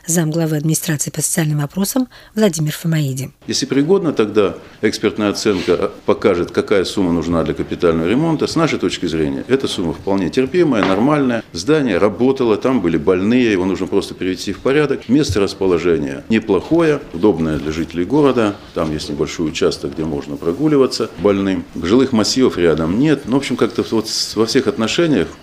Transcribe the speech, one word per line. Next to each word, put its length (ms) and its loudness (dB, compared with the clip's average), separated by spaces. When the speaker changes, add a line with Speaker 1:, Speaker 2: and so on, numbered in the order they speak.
Speaker 1:
замглавы 500 0
администрации 540 -2
по 100 -8
социальным 380 -2
вопросам 480 -2
Владимир 340 2
Фомаиди. 600 -2
Speaker 2:
Если 180 -2
пригодно, 460 2
тогда 420 2
экспертная 500 0
оценка 600 0
покажет, 460 2
какая 320 0
сумма 260 0
нужна 320 0
для 120 -2
капитального 520 0
ремонта. 400 0
С 80 -4
нашей 240 0
точки 280 -2
зрения, 420 -2
эта 180 0
сумма 260 -4
вполне 380 -2
терпимая, 540 2
нормальная. 580 0
Здание 460 0
работало, 580 2
там 240 0
были 160 2
больные, 540 2
его 140 2
нужно 240 -2
просто 260 -2
привести 380 -4
в 80 -14
порядок. 480 0
Место 320 2
расположения 880 0
неплохое, 720 2
удобное 460 2
для 140 -4
жителей 320 -4
города. 500 2
Там 180 -2
есть 180 -6
небольшой 380 -4
участок, 460 -2
где 100 -4
можно 320 -6
прогуливаться 840 0
больным. 460 0
Жилых 380 2
массивов 440 2
рядом 440 2
нет. 240 2
Ну, 80 -6
в 60 4
общем, 180 -2
как-то 340 0
вот 180 0
с-, 280 -6
во 100 2
всех 220 0
отношениях 580 0